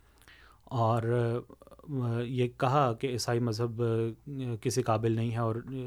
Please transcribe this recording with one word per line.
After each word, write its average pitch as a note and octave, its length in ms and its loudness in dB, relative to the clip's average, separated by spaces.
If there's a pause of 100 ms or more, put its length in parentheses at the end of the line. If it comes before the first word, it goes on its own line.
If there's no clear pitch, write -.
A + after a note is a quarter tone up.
(640)
اور، A2+ 400 2 (840)
آ، A#2+ 300 -2
یہ B2 280 0 (100)
کہا C3 360 4
کہ C3+ 140 -4
عیسائی A#2+ 320 0
مذہب، A#2 420 -2
آ، A2+ 500 -2 (300)
کسی B2 200 0
قابل A2+ 300 2
نہیں A2+ 200 0
ہے A2+ 60 -2
اور A2+ 180 0 (320)